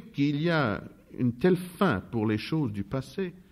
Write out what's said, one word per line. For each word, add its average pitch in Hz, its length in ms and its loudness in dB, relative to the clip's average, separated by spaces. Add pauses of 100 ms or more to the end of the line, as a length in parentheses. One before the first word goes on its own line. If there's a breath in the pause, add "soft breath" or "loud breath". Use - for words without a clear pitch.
(120)
qu'il 143 300 0
y 170 80 2
a 139 320 2 (360)
une 120 140 0
telle - 240 4
fin 170 540 0
pour 110 160 0
les 107 120 2
choses 143 340 -2
du 101 120 -6
passé, 165 500 -6 (180 soft breath)